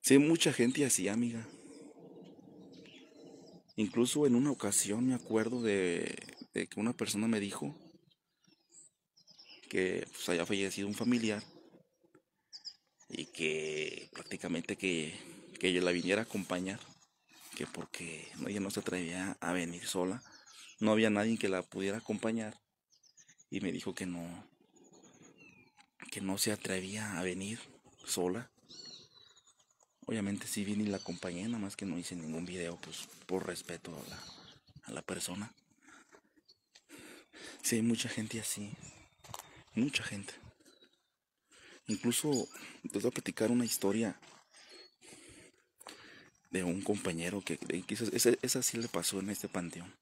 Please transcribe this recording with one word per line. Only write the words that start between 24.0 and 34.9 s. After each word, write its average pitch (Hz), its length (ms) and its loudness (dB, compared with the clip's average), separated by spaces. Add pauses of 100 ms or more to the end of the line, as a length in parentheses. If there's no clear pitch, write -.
no, 87 420 -8 (1600)
que 104 120 -6
no 98 160 0
se 104 160 4
atrevía 98 680 -2
a 87 40 0
venir 95 360 -2 (460)
sola. 92 440 0 (1600)
Obviamente 101 420 -2
sí 104 160 -2
vine 104 220 0
y - 20 0
la 98 100 0
acompañé, 90 460 -6
nada 117 160 -2
más 101 160 -4
que 101 100 -6
no 87 140 -2
hice 87 160 -6
ningún 80 300 -6
video, 87 340 -4
pues, - 300 -12 (160)
por 92 200 -2
respeto 85 480 -8
a 73 160 -10
la, - 140 -12 (600)
a - 80 -12